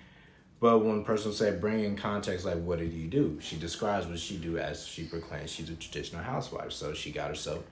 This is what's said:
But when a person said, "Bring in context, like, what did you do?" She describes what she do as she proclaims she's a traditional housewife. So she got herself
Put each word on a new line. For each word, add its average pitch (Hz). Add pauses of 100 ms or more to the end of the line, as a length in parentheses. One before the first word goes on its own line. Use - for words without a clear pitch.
(600)
But 117
when 107
a -
person 107
said, 101
"Bring 107
in 101
context, 101
like, 87
what 85
did 82
you 80
do?" 82
She -
describes 87
what 85
she 98
do 82
as 73
she -
proclaims 78
she's 82
a 82
traditional -
housewife. -
So 76
she -
got 73
herself 76